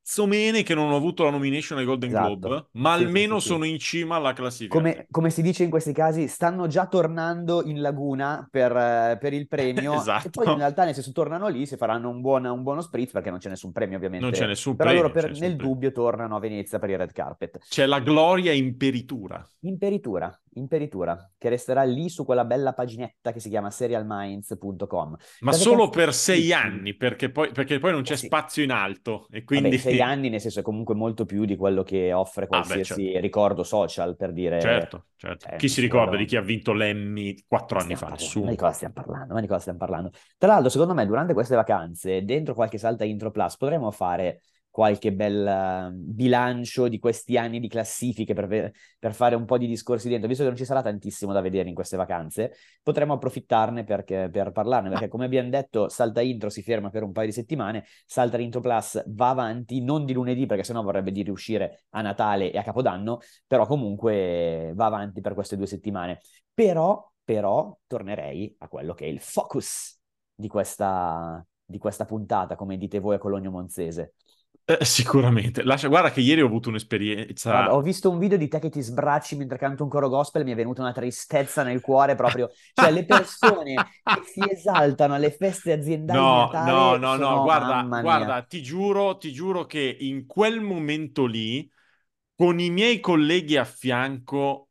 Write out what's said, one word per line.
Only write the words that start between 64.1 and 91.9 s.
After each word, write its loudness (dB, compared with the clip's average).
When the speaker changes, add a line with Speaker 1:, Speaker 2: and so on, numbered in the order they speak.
Speaker 2:
va 0
avanti -4
per -6
queste -6
due -4
settimane. -6
Però, 2
però, 0
tornerei -8
a -20
quello -10
che -14
è -6
il -8
focus -8
di -10
questa, -2
di -14
questa -4
puntata, -2
come -8
dite -4
voi 0
a 0
Cologno -4
Monzese. -8
Speaker 1:
Eh, 2
sicuramente. 4
Lascia, 4
guarda 6
che -2
ieri 6
ho 8
avuto 0
un'esperienza. -4
Speaker 2:
Guarda, 6
ho 6
visto 2
un -2
video 2
di 0
te -2
che -4
ti -6
sbracci 0
mentre -6
canto -4
un -2
coro 0
gospel, 0
mi -2
è -2
venuta -2
una -2
tristezza -2
nel -2
cuore 4
proprio. 0
Cioè, 8
le 0
persone 4
Speaker 1:
<laughs> -4
Speaker 2:
che 0
si -8
esaltano 4
alle 2
feste -2
aziendali 0
di 6
Speaker 1:
No, 8
Speaker 2:
Natale 0
Speaker 1:
no, 6
no, 2
no, -
Speaker 2:
sono, 4
Speaker 1:
guarda, 4
Speaker 2:
mamma 0
mia. 0
Speaker 1:
guarda, 2
ti -12
giuro, 0
ti -10
giuro -4
che -2
in -6
quel 2
momento -2
lì, -4